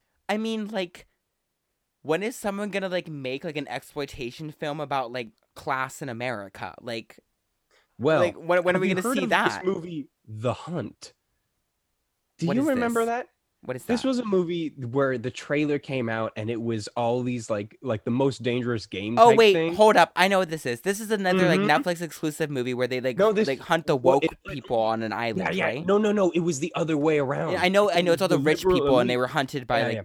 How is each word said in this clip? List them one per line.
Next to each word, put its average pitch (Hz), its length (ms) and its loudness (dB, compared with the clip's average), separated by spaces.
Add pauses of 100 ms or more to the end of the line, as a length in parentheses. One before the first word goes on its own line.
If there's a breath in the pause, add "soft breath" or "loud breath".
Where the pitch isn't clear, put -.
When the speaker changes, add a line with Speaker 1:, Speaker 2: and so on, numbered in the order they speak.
(280)
Speaker 1:
I 202 100 -2
mean, 220 300 -4
like, 196 380 -8 (960)
when 160 220 -2
is 247 100 -6
someone 202 360 -6
gonna, 190 180 -4
like, 180 180 -4
make, 139 380 -8
like, 156 120 -8
an 147 120 -6
exploitation 139 840 -10
film 151 300 -8
about, 135 320 -4
like, 123 160 -8 (260)
class 131 480 -6
in 143 60 -6
America? 113 720 -8
Like, 117 400 -10 (800)
Speaker 2:
Well, 151 220 2
Speaker 1:
like, 175 160 2
when, 175 280 2
when 180 100 4
are 185 40 2
Speaker 2:
have - 20 -2
Speaker 1:
we 185 80 2
Speaker 2:
you 190 80 2
Speaker 1:
gonna 185 120 -2
Speaker 2:
heard 262 100 0
Speaker 1:
see - 60 0
Speaker 2:
of 226 60 -2
Speaker 1:
that? 165 320 2
Speaker 2:
this 185 120 0
movie, 165 340 -8 (180)
The 110 280 -4
Hunt? - 580 -10 (1300)
Do 165 100 -2
Speaker 1:
What 185 80 0
Speaker 2:
you 262 60 2
Speaker 1:
is 311 60 2
Speaker 2:
remember 233 340 0
Speaker 1:
this? 226 60 -2
Speaker 2:
that? 240 200 -4 (340)
Speaker 1:
What 127 140 -8
is 127 100 -14
Speaker 2:
This 240 160 0
Speaker 1:
that? 262 60 0
Speaker 2:
was 262 100 0
a 240 80 -4
movie 175 500 0
where 131 400 0
the 123 140 -6
trailer 147 480 -2
came 131 320 -4
out 113 260 -2
and 107 140 -4
it 117 100 -4
was 113 260 -4 (120)
all 120 240 0
these, 123 260 -6
like, 107 320 -6
like, 117 240 -4
the 123 60 -2
most 131 320 0
dangerous 120 420 -2
game 104 340 -4
Speaker 1:
Oh, 233 120 10
Speaker 2:
type 220 80 6
Speaker 1:
wait, 220 160 8
Speaker 2:
thing. 165 200 0
Speaker 1:
hold 214 220 6
up. 170 200 6
I 180 120 6
know 196 120 2
what 180 100 -2
this 156 160 -6
is. 120 160 -4
This 202 180 -2
is 214 100 -10
another, 190 380 2
Speaker 2:
Mm-hmm. 165 180 4
Speaker 1:
like, 151 160 4
Netflix 175 200 -2
exclusive 156 480 -4
movie 127 240 -2
where 123 120 0
they, 127 140 -2
like, 123 160 -2
Speaker 2:
No, 214 160 4
this 208 160 2
Speaker 1:
like, 147 120 -2
hunt 165 260 -2
the 160 100 2
Speaker 2:
well, 131 200 4
Speaker 1:
woke 143 80 2
Speaker 2:
it, 160 80 0 (120)
like 147 100 -10
Speaker 1:
people 127 220 -4
on 113 260 2
an 107 100 -4
Speaker 2:
Yeah, 98 60 -4
Speaker 1:
island, 117 360 -2
Speaker 2:
yeah. 185 100 -2
Speaker 1:
right? 147 220 -4
Speaker 2:
No, 196 100 4
no, 214 160 2
no. 196 200 2
It 165 80 0
was 165 180 0
the 160 180 -6
other 160 220 0
way 151 200 2
around. 143 340 -2
Speaker 1:
Yeah, 175 100 -2
I 180 80 2
know, 202 200 4
I 175 120 2
know. 175 100 4
It's 170 80 0
all 190 80 0
the 165 80 4
Speaker 2:
The 135 60 2
Speaker 1:
rich 156 240 2
Speaker 2:
liberal 180 140 4
Speaker 1:
people, 139 180 4
and 120 100 4
they 120 60 0
Speaker 2:
elite. 123 60 0
Speaker 1:
were 127 80 0
hunted 135 380 -4
by, 120 120 2
Speaker 2:
Yeah, 117 80 2
Speaker 1:
like, 117 80 -2
Speaker 2:
yeah. 104 100 -6